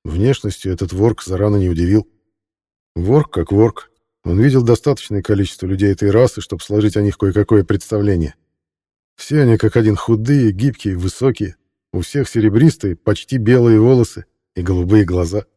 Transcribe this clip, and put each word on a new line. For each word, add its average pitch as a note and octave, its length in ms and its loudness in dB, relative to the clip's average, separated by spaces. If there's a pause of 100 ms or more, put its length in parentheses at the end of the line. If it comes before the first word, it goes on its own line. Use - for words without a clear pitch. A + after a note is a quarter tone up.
внешностью F#2+ 680 -2
этот F2 180 -6
ворк G2+ 320 0
Зарана G2+ 340 -2
не F#2 120 0
удивил. F2 380 0 (880)
Ворк A2+ 360 0
как E2+ 200 -4
ворк, G#2 400 0 (320)
он F2 160 -2
видел C3 240 4
достаточное A#2 580 -2
количество G2 440 -4
людей G2 260 0
этой G2+ 180 -2
расы, A#2 320 2
чтобы - 200 -12
сложить G#2+ 360 -2
о G#2 40 0
них G2+ 160 -2
кое-какое G2+ 460 2
представление. G2 720 -2 (800)
Все D3 260 -2
они A#2 160 4
как - 180 0
один G#2+ 200 2
худые, A#2 560 0
гибкие, G#2+ 440 -4
высокие, F#2+ 600 -4 (340)
у F#2 100 -4
всех C3+ 280 -6
серебристые, G#2+ 680 2
почти - 420 -4
белые A#2 420 4
волосы A#2 460 2 (300)
и F#2 60 -6
голубые F#2 440 2
глаза. F2+ 400 -4 (120)